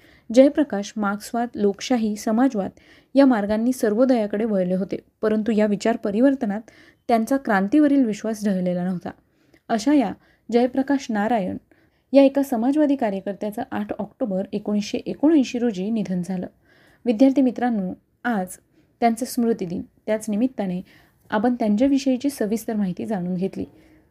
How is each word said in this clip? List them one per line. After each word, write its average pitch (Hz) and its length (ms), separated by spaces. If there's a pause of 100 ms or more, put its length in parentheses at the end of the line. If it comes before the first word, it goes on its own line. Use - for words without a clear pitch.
(340)
जयप्रकाश 269 640
मार्क्सवाद, 208 580
लोकशाही, 214 600
समाजवाद 220 540 (460)
या 277 100
मार्गांनी 220 480
सर्वोदयाकडे 220 720
वळले 185 300
होते, 185 220 (240)
परंतु 214 300
या 208 140
विचार 214 320
परिवर्तनात 226 640 (460)
त्यांचा 233 300
क्रांतीवरील 269 680
विश्वास 214 400
ढळलेला 180 380
नव्हता. 180 260 (600)
अशा 233 240
या 226 180 (400)
जयप्रकाश 262 580
नारायण 208 480 (560)
या 277 100
एका 269 200
समाजवादी 269 520
कार्यकर्त्याचं 208 760
आठ 208 200
ऑक्टोबर 196 520 (100)
एकोणीसशे 208 440
एकोणऐंशी 269 640
रोजी 208 300
निधन 185 360
झालं. 185 220 (580)
विद्यार्थी 262 360
मित्रांनो, 226 520 (300)
आज 208 240 (520)
त्यांचा 233 260
स्मृतिदिन, 220 560
त्याच - 480
निमित्ताने 202 520 (480)
आपण 240 260
त्यांच्याविषयीची 262 760
सविस्तर 220 460
माहिती 202 300
जाणून 185 280
घेतली. 190 320 (460)